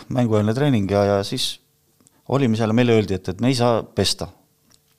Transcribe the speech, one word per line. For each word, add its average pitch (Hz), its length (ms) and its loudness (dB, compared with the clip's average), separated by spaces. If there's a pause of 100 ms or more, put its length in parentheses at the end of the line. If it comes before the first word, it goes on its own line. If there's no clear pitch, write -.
(160)
mängueelne 110 400 2
treening 123 360 0
ja, 101 220 4
ja 98 140 2
siis - 260 -6 (840)
olime 117 240 0
seal, 110 160 0
meile 120 240 4
öeldi, 95 200 -2
et, 95 120 -8
et 95 120 -10
me 127 80 2
ei 127 80 -2
saa 120 240 0
pesta. - 440 -4 (720)